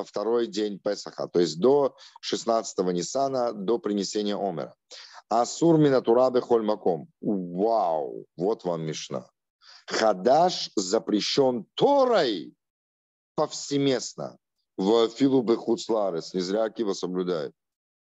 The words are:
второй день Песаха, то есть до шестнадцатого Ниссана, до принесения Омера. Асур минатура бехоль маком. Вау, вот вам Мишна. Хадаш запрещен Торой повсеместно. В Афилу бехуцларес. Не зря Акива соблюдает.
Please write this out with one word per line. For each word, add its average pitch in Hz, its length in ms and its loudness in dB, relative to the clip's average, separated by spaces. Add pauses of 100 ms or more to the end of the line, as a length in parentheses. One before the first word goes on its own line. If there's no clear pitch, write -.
второй 113 440 -2
день 104 320 -4
Песаха, 82 480 -6
то - 120 0
есть 82 200 0
до 135 360 4 (260)
шестнадцатого 104 680 -2
Ниссана, 120 640 -2
до 107 240 -2
принесения 104 580 -2
Омера. 90 380 -6 (560)
Асур 139 480 2
минатура 131 540 4
бехоль 120 320 2
маком. 101 440 -2 (140)
Вау, 87 1040 -2 (100)
вот 98 280 -2
вам 85 180 -4
Мишна. 71 480 -8 (560)
Хадаш 123 880 2
запрещен 107 920 0 (100)
Торой 214 800 2 (800)
повсеместно. 139 1000 -4 (380)
В 110 280 4
Афилу 131 400 2
бехуцларес. 107 920 -2
Не 92 80 -2
зря 95 220 -2
Акива 107 300 -4
соблюдает. 90 600 -4 (500)